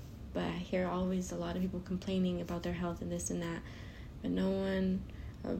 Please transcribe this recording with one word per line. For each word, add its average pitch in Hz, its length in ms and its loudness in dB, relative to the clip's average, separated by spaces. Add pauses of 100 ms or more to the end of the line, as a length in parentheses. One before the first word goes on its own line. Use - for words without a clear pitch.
(340)
But 185 100 0
I 170 140 0
hear 180 300 2
always 185 440 2
a 175 60 -2
lot 175 180 0
of 185 60 0
people 185 180 0
complaining 185 640 2
about 170 220 -2
their 170 100 2
health 170 280 0
and 180 80 -2
this 175 200 0
and 175 120 0
that. 165 200 -2 (600)
But 180 100 0
no 185 180 4
one, 190 520 4 (460)
uh, 165 120 0